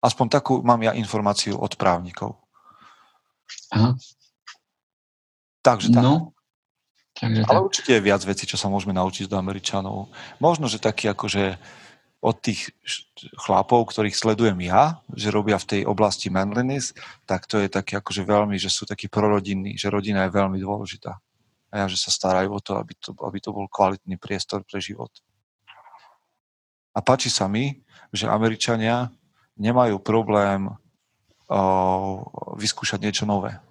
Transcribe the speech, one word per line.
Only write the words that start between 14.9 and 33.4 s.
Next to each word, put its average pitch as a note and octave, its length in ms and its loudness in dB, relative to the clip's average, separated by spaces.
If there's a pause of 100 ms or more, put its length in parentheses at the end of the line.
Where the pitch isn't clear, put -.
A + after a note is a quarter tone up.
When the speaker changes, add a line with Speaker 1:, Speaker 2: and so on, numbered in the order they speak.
Speaker 1:
že G#2 220 -4
robia G#2 240 2
v F#2 140 -4
tej G2+ 140 0
oblasti G2+ 480 0
manliness, A2+ 600 -2 (320)
tak - 240 -4
to A2 120 -2
je G2+ 100 2
taký - 260 -4
akože G2+ 280 -4
veľmi, G#2 320 2
že F2+ 120 -4
sú - 160 -2
takí G#2 240 -10
prorodinní, G2+ 680 0
že - 120 -6
rodina G2+ 400 -2
je F2+ 80 -4
veľmi F#2+ 240 2
dôležitá. G2+ 600 -8 (500)
A - 80 -20
ja, G2+ 100 -2
že F#2 80 -4
sa - 160 -4
starajú F#2 400 2
o C#3+ 80 -6
to, G2 160 -6
aby - 220 -8
to, - 180 -16
aby G2+ 240 -10
to A2 140 -10
bol G2+ 160 -8
kvalitný F#2+ 480 -2
priestor G2 480 -6
pre G2+ 160 -8
život. G2+ 300 -10 (1800)
A - 80 -4
páči B2+ 300 2
sa G#2 180 0
mi, C3 380 -4 (260)
že G#2+ 160 -4
Američania A2+ 880 0 (420)
nemajú A2+ 460 2
problém, G2+ 720 2 (760)
o, G2 140 0 (960)
vyskúšať G#2 420 -4
niečo G#2 300 -2
nové. G2+ 300 -2 (120)